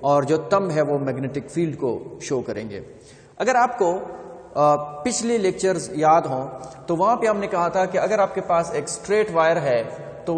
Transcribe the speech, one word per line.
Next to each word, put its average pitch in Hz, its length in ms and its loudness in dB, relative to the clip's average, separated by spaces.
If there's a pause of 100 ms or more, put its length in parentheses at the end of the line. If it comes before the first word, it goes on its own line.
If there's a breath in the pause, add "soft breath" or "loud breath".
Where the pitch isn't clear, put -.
और 143 200 4
जो 156 140 2
thumb 196 320 0
है 151 120 2
वो 143 160 0
magnetic 135 520 -4
field 165 260 -2
को - 460 -6
शो 131 180 -2
करेंगे। 104 420 -8 (560 loud breath)
अगर 247 180 2
आपको, 233 360 2
अ, - 840 0 (280)
पिछले 233 340 0
lectures 185 580 0
याद 156 300 6
हों 131 180 -4 (400 loud breath)
तो 170 120 0
वहाँ 196 200 2
पे 220 100 0
हमने 202 200 0
कहा 175 220 0
था 185 180 2
कि 185 120 -2
अगर 196 220 0
आपके 190 200 0
पास 170 340 0
एक 143 140 -4
straight 214 420 0
wire 165 280 4
है 123 260 0 (260)
तो - 280 -6